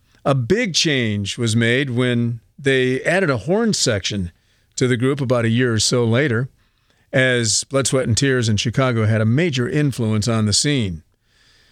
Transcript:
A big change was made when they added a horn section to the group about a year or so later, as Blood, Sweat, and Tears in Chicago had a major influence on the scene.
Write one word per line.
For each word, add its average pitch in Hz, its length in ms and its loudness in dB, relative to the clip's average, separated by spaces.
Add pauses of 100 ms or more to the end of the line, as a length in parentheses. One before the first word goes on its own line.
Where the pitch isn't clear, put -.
(260)
A 147 80 2
big 170 400 0
change 110 640 -2
was 117 180 -2
made 120 360 0
when 120 480 0 (180)
they 131 460 0
added 175 260 0
a 131 80 0
horn 190 360 0
section 101 580 -2 (440)
to 131 120 0
the 123 100 2
group 135 240 -2
about 120 240 0
a 113 40 2
year 120 220 2
or 110 60 0
so 120 260 0
later, 120 460 0 (640)
as 123 520 0
Blood, 135 200 -2
Sweat, 131 220 0
and 113 100 0
Tears 127 320 2
in 107 80 2
Chicago 117 480 0
had 110 160 2
a 110 40 2
major 127 440 0
influence 117 580 0
on 110 200 0
the 104 40 0
scene. 104 520 -2 (680)